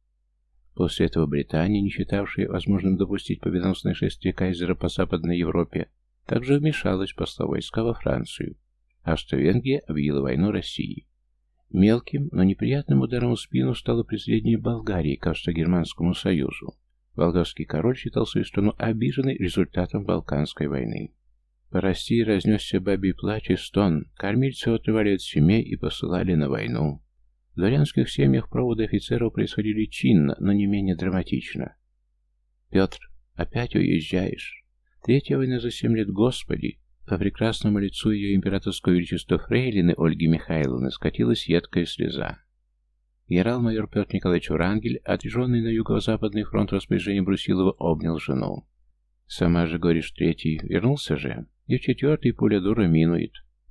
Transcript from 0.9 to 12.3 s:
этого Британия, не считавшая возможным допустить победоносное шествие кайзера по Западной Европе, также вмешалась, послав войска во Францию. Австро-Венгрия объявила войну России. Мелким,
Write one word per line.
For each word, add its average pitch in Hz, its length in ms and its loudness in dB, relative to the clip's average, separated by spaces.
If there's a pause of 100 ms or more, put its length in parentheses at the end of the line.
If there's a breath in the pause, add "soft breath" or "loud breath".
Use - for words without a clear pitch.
этого 80 200 2
Британия, 80 540 0
не 101 80 2
считавшая - 600 -2
возможным 95 500 0
допустить - 420 -2
победоносное 90 540 0
шествие - 400 -2
кайзера 87 400 -2
по 90 140 -4
Западной 87 500 -2
Европе, 85 500 -2 (380)
также 127 320 2
вмешалась, 98 560 -2
послав 85 340 -4
войска - 340 -4
во 117 120 0
Францию. - 640 -4 (440)
Австро-Венгрия 92 840 0
объявила 73 340 0
войну 69 300 0
России. - 560 -6 (640)
Мелким, 117 600 2